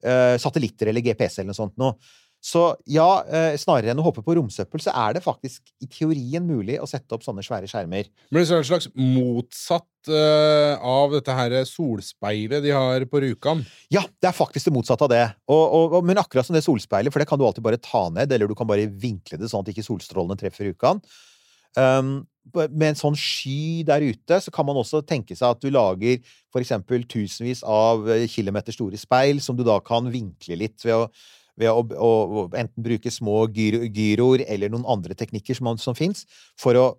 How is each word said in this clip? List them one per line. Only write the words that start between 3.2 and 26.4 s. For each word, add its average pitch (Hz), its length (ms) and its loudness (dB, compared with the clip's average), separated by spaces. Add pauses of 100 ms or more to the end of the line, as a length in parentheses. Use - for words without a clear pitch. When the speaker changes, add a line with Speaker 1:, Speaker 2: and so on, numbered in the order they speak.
Speaker 1:
eh, 160 300 0
snarere 120 320 2
enn 127 100 0
å - 20 0
håpe 147 220 0
på 170 100 0
romsøppel, 139 460 -4
så - 160 -4
er 110 160 0
det 175 100 -4
faktisk - 380 -6 (220)
i 127 40 -14
teorien 156 640 -4
mulig 117 320 -2
å 143 80 -10
sette - 240 -10
opp 113 100 -6
sånne 98 220 -10
svære 98 240 -8
skjermer. 95 380 -6 (240)
Speaker 2:
Men 160 120 2
det 160 80 0
er 175 60 2
en 156 80 2
slags 160 320 -2
motsatt, 127 880 0 (240)
eh, 151 720 4
av 139 320 2
dette 143 240 -2
her 123 140 0 (180)
solspeilet 110 920 -4
de 143 80 0
har 131 340 2
på 139 160 0
Rjukan. 135 400 0 (300)
Speaker 1:
Ja, 196 100 4 (220)
det 185 60 4
er 180 40 2
faktisk - 320 -2
det 175 80 2
motsatte 123 300 2
av 139 80 4
det. 117 240 4 (140)
Og, 156 260 6
og, 165 240 4
og, 180 80 2
men 190 100 4
akkurat 131 300 0
som 175 100 -4
det 151 80 2
solspeilet, 113 480 0
for - 60 0
det 147 100 0
kan 147 100 0
du 139 60 2
alltid 113 180 0
bare 113 140 0
ta 101 320 -2
ned, 117 240 -2
eller 107 160 2
du 107 60 -4
kan 117 120 -6
bare 107 220 0
vinkle 101 500 -10
det 110 120 -8
sånn 104 100 -4
at 95 140 -8
ikke 110 100 -10
solstrålene 95 560 -6
treffer 101 240 -8
Rjukan. 127 380 -2 (760)
Ehm, 131 460 2 (280)
med 156 360 0
en 147 100 -2
sånn 147 200 0
sky 156 680 -6
der 147 160 2
ute, 147 400 0
så - 100 -14
kan 151 140 -2
man 139 140 -2
også 147 260 -2
tenke 127 320 -6
seg 123 140 2
at 113 100 -4
du 139 80 -2
lager 113 480 2 (320)